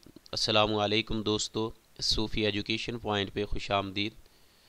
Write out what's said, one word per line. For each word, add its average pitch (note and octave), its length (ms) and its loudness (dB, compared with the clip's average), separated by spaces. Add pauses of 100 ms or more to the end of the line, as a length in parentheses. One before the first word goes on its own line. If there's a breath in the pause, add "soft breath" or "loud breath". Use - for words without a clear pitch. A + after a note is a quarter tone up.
(320)
अस्सलामु G#2+ 460 4
अलैकुम A2 440 2
दोस्तों, G#2+ 460 -2 (340)
सूफ़ी A2 420 0
एजुकेशन G#2 540 -2
पॉइंट G#2 320 -2
पे G#2 140 -2
खुश - 260 -4
आमदीद। G2+ 420 0 (560 soft breath)